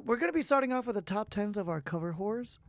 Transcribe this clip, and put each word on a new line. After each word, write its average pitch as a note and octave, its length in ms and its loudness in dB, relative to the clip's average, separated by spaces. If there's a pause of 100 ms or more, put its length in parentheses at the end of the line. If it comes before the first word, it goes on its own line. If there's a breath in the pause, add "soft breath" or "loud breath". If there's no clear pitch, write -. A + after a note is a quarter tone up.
we're A#3 120 2
gonna E4 160 2
be D#4+ 100 2
starting C4 300 4
off B3+ 140 0
with A#3 100 0
the G3 60 -2
top G3+ 280 -2
tens G#3 280 -2
of F3+ 100 -2
our D#3+ 120 0
cover E3 380 -2
whores. A3+ 400 -4 (100)